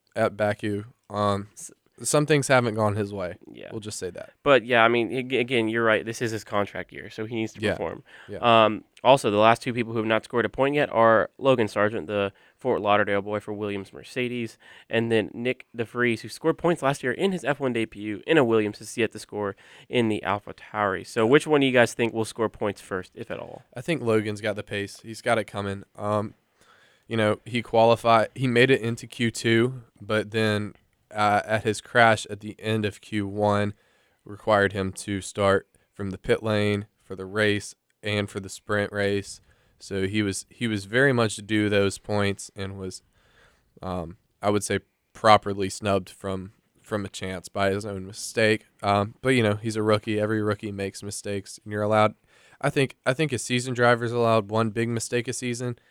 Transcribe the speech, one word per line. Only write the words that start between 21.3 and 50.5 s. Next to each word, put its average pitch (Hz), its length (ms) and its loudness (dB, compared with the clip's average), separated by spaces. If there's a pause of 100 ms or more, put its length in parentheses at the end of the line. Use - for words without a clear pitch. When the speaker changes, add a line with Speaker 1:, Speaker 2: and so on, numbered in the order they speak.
Speaker 2:
one 151 140 4
do 139 60 2
you 127 60 0
guys 120 220 4
think 117 200 0
will 113 100 -2
score 107 240 -4
points 104 320 -6
first, 92 340 -10
if - 160 -14
at - 80 -10
all? - 240 -14 (120)
Speaker 1:
I 123 60 -14
think 143 220 -4
Logan's 107 380 0
got 107 160 -4
the 104 60 -8
pace. 101 400 -8
He's 113 200 -16
got 117 160 2
it 104 60 -2
coming. 101 380 -6 (140)
Um, 104 380 -4 (720)
you 113 80 -4
know, 107 280 2
he 117 180 -4
qualified, 113 720 4
he 131 120 -4
made 123 240 4
it 123 100 4
into 117 280 -6
Q 117 240 -2
two, 120 500 0 (180)
but 104 300 -4
then, 104 440 -2 (380)
uh, 104 320 2
at 107 200 -2
his 107 180 -2
crash 113 480 4
at 104 100 -10
the 107 200 -12
end 110 260 -2
of 95 160 -6
Q 104 240 -4
one 104 480 0 (500)
required 101 480 2
him 95 200 -4
to 101 280 -6
start 98 460 0 (260)
from 98 180 -10
the 95 60 -10
pit - 280 0
lane 104 420 0 (160)
for - 140 -16
the 95 100 -12
race 104 480 -2 (300)
and 104 260 -2
for - 100 -8
the 95 80 -12
sprint 104 440 -4
race. 101 480 -4 (380)
So 95 280 -4
he 107 160 0
was, 98 260 -4
he - 200 -8
was 104 180 -4
very 131 260 2
much 117 320 0
due 104 240 0
those 101 300 2
points 101 580 -2
and 98 220 -10
was, 95 240 -12 (800)
um, 90 340 -8 (240)
I 101 80 -2
would 104 160 0
say, 98 140 -2 (340)
properly 101 560 4
snubbed 98 400 -2
from, 95 440 -8 (300)
from 104 220 -6
a 95 40 -8
chance 92 400 -10
by 98 220 0
his 101 140 -2
own 95 220 -8
mistake. 110 580 0 (180)
Um, 101 400 0
but, 131 80 0
you 127 120 4
know, 104 140 2
he's 110 200 -6
a 110 60 -2
rookie. 107 380 2
Every 107 200 0
rookie 104 320 -2